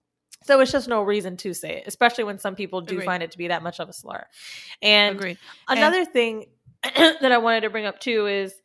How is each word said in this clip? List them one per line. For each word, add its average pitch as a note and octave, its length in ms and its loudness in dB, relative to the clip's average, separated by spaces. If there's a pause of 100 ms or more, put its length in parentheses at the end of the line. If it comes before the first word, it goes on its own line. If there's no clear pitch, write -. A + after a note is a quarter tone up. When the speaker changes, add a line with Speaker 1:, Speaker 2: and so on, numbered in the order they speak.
(460)
Speaker 1:
So C#4 140 6
it's B3+ 140 4
just C4 160 -2
no A3 140 0
reason G3 340 -2
to F3+ 160 -8
say E3 240 -8
it, - 100 -14
especially A#3+ 380 0
when G#3 140 -8
some G3 160 -8
people F#3 260 -8
do F3+ 140 -8
Speaker 2:
Agreed. F#3 100 -6
Speaker 1:
find F3+ 180 -4
it E3 80 -10
to - 60 -20
be F3 120 -8
that E3+ 140 -2
much E3+ 160 -8
of E3+ 80 -10
a F#3 60 -20
slur. - 320 -14 (560)
And G#3 340 4
Speaker 2:
Agreed. F#3 220 -8 (320)
Speaker 1:
another D4+ 300 4
Speaker 2:
And E4+ 120 -2
Speaker 1:
thing A3+ 340 0 (200)
<clears throat> - 180 -16
that C#4 480 4
I B3 60 6
wanted A3+ 240 2
to G#3+ 80 -2
bring G#3+ 160 -6
up G3 160 -8
too A3 260 0
is, G3 260 -4 (120)